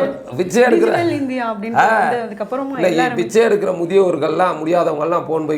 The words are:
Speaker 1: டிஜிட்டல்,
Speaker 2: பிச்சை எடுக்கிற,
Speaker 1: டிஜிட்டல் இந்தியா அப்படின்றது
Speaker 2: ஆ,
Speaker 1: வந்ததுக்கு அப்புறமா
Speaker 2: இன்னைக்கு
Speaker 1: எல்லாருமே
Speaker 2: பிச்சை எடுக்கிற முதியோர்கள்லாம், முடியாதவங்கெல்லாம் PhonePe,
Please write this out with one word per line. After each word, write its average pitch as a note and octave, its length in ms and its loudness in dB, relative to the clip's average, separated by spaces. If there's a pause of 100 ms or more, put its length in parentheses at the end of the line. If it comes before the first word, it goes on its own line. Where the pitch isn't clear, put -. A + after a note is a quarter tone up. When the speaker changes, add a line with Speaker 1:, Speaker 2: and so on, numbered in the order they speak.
Speaker 1:
டிஜிட்டல், - 380 -6
Speaker 2:
பிச்சை F#3 280 0
எடுக்கிற, - 280 4
Speaker 1:
டிஜிட்டல் E4+ 260 0
இந்தியா B3+ 320 -4
அப்படின்றது G#3 400 0
Speaker 2:
ஆ, A3 80 2
Speaker 1:
வந்ததுக்கு G#3+ 460 -4
அப்புறமா C4+ 280 -6
Speaker 2:
இன்னைக்கு F#3+ 220 0
Speaker 1:
எல்லாருமே F3+ 240 0
Speaker 2:
பிச்சை A3 260 2
எடுக்கிற G3 260 0 (100)
முதியோர்கள்லாம், E3+ 800 2
முடியாதவங்கெல்லாம் D#3+ 680 0
PhonePe, D#3 280 -2